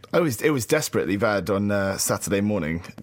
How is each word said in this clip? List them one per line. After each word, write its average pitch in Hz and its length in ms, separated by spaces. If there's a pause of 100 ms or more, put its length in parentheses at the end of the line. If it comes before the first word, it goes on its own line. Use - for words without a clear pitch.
(140)
Oh, 170 60
it - 20
was, 143 200
it 156 100
was 127 140
desperately 110 520
bad 101 320
on, 101 220
uh, 98 260
Saturday 98 440
morning. 87 420 (200)